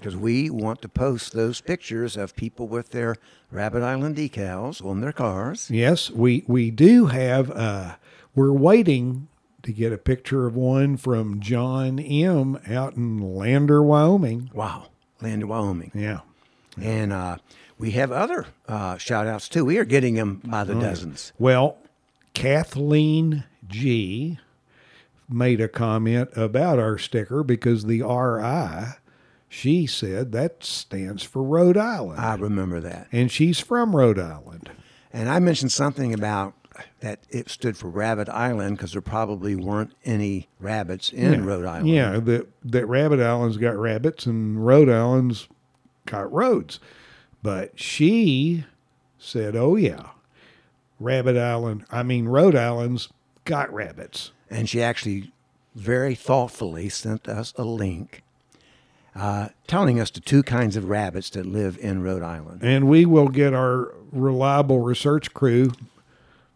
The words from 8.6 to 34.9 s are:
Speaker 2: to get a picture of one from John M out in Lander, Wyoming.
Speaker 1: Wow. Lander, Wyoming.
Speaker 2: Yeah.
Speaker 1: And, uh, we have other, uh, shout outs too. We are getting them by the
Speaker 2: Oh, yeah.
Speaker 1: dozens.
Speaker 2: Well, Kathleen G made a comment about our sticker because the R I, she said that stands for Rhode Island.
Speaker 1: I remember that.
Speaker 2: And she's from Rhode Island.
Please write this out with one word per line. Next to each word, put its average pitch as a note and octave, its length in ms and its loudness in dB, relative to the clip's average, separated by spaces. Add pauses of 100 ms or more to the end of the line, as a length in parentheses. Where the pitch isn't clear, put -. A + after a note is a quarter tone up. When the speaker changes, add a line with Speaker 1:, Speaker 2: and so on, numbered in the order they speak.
Speaker 2:
to A#2 100 -6
get A2+ 220 -2
a G2+ 40 -6
picture C3 480 -2
of A2+ 80 -4
one C3 440 2
from A2 420 -2
John C3 580 -2
M D3 600 0 (100)
out B2+ 280 -4
in A#2 220 -2 (160)
Lander, C#3 480 4
Wyoming. D3 720 4
Speaker 1:
Wow. G#2+ 360 -8 (340)
Lander, G#2+ 240 -4
Wyoming. G2 480 -4
Speaker 2:
Yeah. G#2 260 -6 (580)
Speaker 1:
And, G#2+ 360 -2
uh, F2+ 240 -6 (400)
we A2 140 -6
have B2 200 0
other, B3 340 -2 (220)
uh, F#2+ 300 -6
shout G#2+ 280 -2
outs G#2+ 220 -8
too. E3 160 0
We E3 140 2
are G#3+ 80 0
getting B2 300 2
them G2+ 280 -4
by A2 200 -4
the G2+ 100 -4
Speaker 2:
Oh, A#2+ 60 0
yeah. A2 100 0
Speaker 1:
dozens. E2+ 480 -10
Speaker 2:
Well, B2+ 400 4 (560)
Kathleen D3+ 1080 2 (220)
G A#2 720 -2 (920)
made B2 320 2
a A2 80 0
comment A2+ 680 0
about B2+ 420 0
our A2 180 0
sticker A#2+ 460 -4
because A#2+ 420 2
the A2+ 160 0
R B2 420 -2
I, A#2 520 -4 (540)
she D#3+ 380 0
said G#2+ 460 -6
that C#3 320 -4
stands G2 580 -8
for - 200 -6
Rhode F3 340 6
Island. G3+ 440 -4
Speaker 1:
I A2+ 160 0
remember F#2+ 440 -2
that. F2 320 -12
Speaker 2:
And A#2+ 180 2
she's D#3+ 300 2
from A#3 340 0
Rhode A#2 240 6
Island. E2 520 -10 (420)